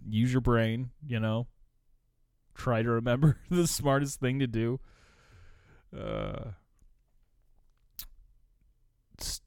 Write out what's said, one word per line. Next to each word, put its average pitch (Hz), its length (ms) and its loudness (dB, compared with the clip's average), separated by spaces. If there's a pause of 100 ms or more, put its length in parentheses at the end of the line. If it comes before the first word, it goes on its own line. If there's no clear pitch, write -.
use 113 240 2
your 127 80 4
brain, 117 500 2 (160)
you 117 140 -4
know? 110 260 -2 (1080)
Try 113 260 0
to 117 80 0
remember 123 540 4
<laughs> - 40 -20
the 175 180 4
smartest 139 520 0
thing 131 220 0
to 131 80 0
do. 117 320 -2 (1160)
Uh, - 540 -8 (2750)
s-, - 260 -8